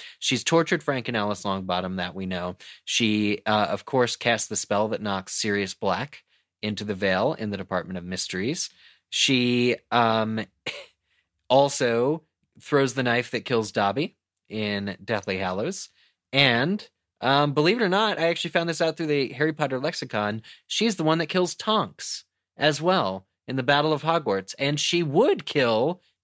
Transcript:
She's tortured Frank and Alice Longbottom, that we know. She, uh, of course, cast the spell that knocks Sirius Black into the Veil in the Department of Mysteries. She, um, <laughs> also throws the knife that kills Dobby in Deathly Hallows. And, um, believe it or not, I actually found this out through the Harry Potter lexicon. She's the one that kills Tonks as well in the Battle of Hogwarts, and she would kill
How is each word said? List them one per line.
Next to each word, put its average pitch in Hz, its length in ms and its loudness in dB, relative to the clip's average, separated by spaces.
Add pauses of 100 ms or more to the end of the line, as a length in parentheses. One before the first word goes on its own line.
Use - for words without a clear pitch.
(200)
She's - 240 0
tortured 165 400 2
Frank 131 240 -2
and 120 100 -2
Alice 104 260 -2
Longbottom, 92 540 -2
that 90 180 -4
we 95 100 -6
know. 90 300 -4 (300)
She, 107 600 2
uh, 107 240 2
of 101 160 -4
course, 123 300 0
cast - 340 0
the 107 60 -6
spell 104 340 0
that 107 120 -4
knocks 98 320 -4
Sirius 101 400 -2
Black - 500 -4 (380)
into 104 240 -6
the 104 100 -4
Veil 98 380 2
in 107 160 -6
the 101 80 -4
Department 92 400 -6
of 87 80 -10
Mysteries. 92 640 -6 (400)
She, 123 680 2 (160)
um, 110 540 2 (200)
<laughs> - 100 -8 (720)
also 135 760 2 (360)
throws 135 340 2
the 127 100 -2
knife 120 280 0
that 110 140 -4
kills 113 260 0
Dobby 107 440 0 (340)
in 101 540 -4
Deathly 101 340 -2
Hallows. 95 520 -4 (420)
And, 139 560 2 (320)
um, 143 340 2
believe 165 280 2
it - 20 2
or 190 60 2
not, 202 300 0
I 165 80 2
actually 170 240 -2
found 170 180 0
this 160 120 -4
out 160 160 2
through 165 100 -4
the 143 260 0
Harry 151 200 0
Potter 139 260 -2
lexicon. 110 640 -2 (260)
She's 214 280 0
the 170 80 -2
one 156 160 4
that 160 80 -2
kills 180 280 0
Tonks - 680 -4 (320)
as 147 240 2
well 135 460 0 (240)
in 131 60 -2
the 131 60 -2
Battle 147 300 2
of 143 80 -2
Hogwarts, 139 560 -2
and 147 220 0
she 175 240 0
would 208 420 2
kill 131 560 2 (220)